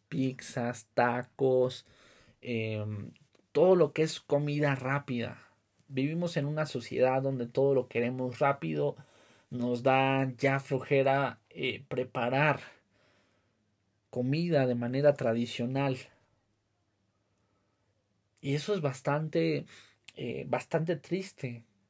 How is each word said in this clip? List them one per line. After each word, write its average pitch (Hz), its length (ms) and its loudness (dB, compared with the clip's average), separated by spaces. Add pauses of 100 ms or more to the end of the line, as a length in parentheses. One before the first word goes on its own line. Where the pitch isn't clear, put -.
pizzas, 127 840 -4
tacos, 127 920 2 (560)
em, 107 680 -6 (400)
todo 180 240 6
lo 156 180 4
que 156 100 2
es 160 160 -4
comida 147 560 0
rápida. 127 640 -4 (480)
Vivimos 160 500 -2
en 143 80 -2
una 151 200 -2
sociedad 131 560 0
donde 135 260 -2
todo 139 260 2
lo 131 140 2
queremos 123 520 -2
rápido, 147 560 0 (540)
nos 123 340 -4
da 135 540 4
ya 135 220 2
flojera, 135 800 2 (100)
eh, - 380 -6
preparar 127 760 0 (1500)
comida 143 580 0
de 123 80 2
manera 127 400 2
tradicional. 127 800 0 (2500)
Y 139 140 -2
eso 151 180 -2
es 190 80 -2
bastante, 151 840 -2 (500)
eh, 127 320 -8
bastante 156 480 -2
triste 143 680 -8 (260)